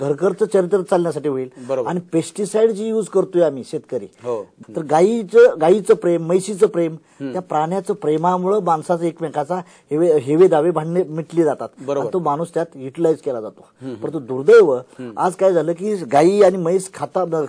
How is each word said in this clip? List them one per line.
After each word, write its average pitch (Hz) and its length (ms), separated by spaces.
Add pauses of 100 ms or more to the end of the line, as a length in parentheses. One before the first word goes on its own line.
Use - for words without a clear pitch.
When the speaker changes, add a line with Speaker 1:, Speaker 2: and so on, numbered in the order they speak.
Speaker 1:
घरखर्च 147 420
चरित्र 190 380
चालण्यासाठी 170 480
होईल. 131 200 (100)
Speaker 2:
बरोबर. 127 300
Speaker 1:
आणि 175 120 (120)
पेस्टिसाइड 208 580
जी 214 180
यूज 220 200
करतोय 180 340
आम्ही 139 240
शेतकरी, 123 380
Speaker 2:
हो. 107 420 (300)
Speaker 1:
तर 170 60
गायीचं, 190 800
गायीचं 190 340
प्रेम, 170 300
म्हैशीचं 185 420
प्रेम, 170 260
Speaker 2:
हम्म. 139 400
Speaker 1:
त्या 180 100
प्राण्याचं 175 520
प्रेमामुळं 180 680
माणसाचं 170 420
एकमेकाचा 156 520 (340)
हेवे, 160 280
हेवे 151 300
दावे 160 220
भांडणे 165 340
मिटली 160 380
जातात. 135 260 (100)
Speaker 2:
बरोबर. 139 280
Speaker 1:
आणि 110 60
तो 190 60
माणूस 160 360
त्यात 165 200
युटिलाइज 143 440
केला 123 220
जातो. 104 260 (160)
Speaker 2:
हम्म, 131 100
हम्म. 107 100
Speaker 1:
परंतु 151 160
दुर्दैव 139 560
Speaker 2:
हम्म. 123 440
Speaker 1:
आज 175 160
काय 190 180
झालं 165 200
की 196 220
गायी 170 480
आणि 185 140
म्हैस 185 380
खाता, 165 540